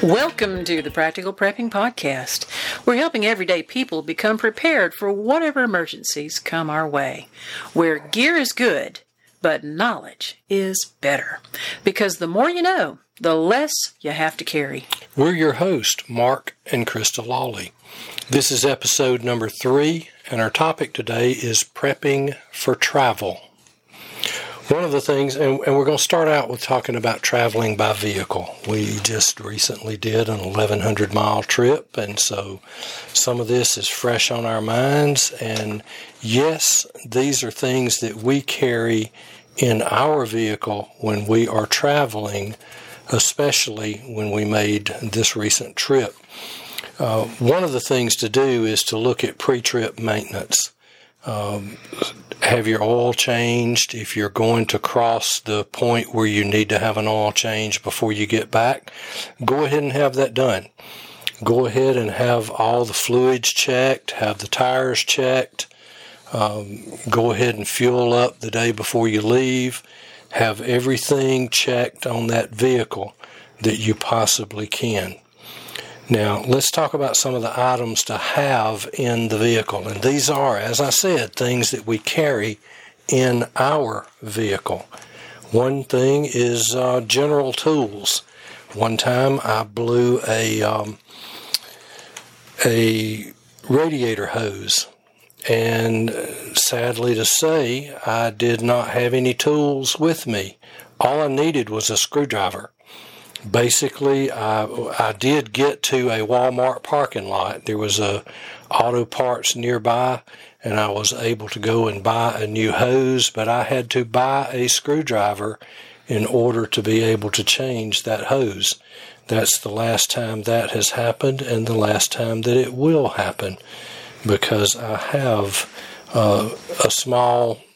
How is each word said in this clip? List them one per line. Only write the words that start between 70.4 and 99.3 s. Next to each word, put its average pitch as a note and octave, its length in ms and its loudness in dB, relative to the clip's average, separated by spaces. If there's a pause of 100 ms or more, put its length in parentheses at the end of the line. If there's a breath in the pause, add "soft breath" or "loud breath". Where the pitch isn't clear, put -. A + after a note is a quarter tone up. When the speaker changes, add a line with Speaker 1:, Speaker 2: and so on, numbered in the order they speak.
Speaker 2:
everything B2+ 880 0
checked - 580 -2
on A#2 200 -2
that A#2 240 0
vehicle A#2 640 0 (440 loud breath)
that A2 180 0
you G#2+ 160 0
possibly G#2+ 720 -2
can. G2 480 -4 (920 loud breath)
Now, G#2 380 2
let's C3+ 240 4
talk D#3 220 0
about C#3+ 240 0
some C3 180 0
of A2+ 60 -2
the A2+ 180 -2
items B2 460 2
to A2 120 -4
have A2 760 0
in A#2 340 0
the A2 100 0
vehicle. A2 520 0
And A2 120 -6
these C3+ 280 2
are, C#3 260 2
as A2+ 240 -2
I C#3 100 2
said, C#3+ 460 2
things B2 360 0
that A#2 140 -6
we A2 120 0
carry A2+ 640 0 (500 loud breath)
in B2+ 340 2 (140)
our C3+ 500 0 (140)
vehicle. G2+ 640 -4 (640 loud breath)
One C3 320 2
thing C3+ 400 4
is, A#2+ 500 0
uh, B2+ 280 2
general C3+ 500 2
tools. A#2 720 0 (520 loud breath)
One A2+ 220 0
time C3 480 2
I G#2+ 220 0
blew A#2+ 600 2
a, A2 360 0
um, G#2+ 360 -2 (1700 loud breath)
a A2 680 0 (360)
radiator B2 580 2
hose. G2 600 -2 (600)
And A2+ 640 2 (440)
sadly A#2+ 600 0
to A2 100 -2
say, C#3+ 720 0 (100)
I A#2 260 0
did A#2 300 0
not A#2+ 280 2
have B2 240 0
any B2+ 200 2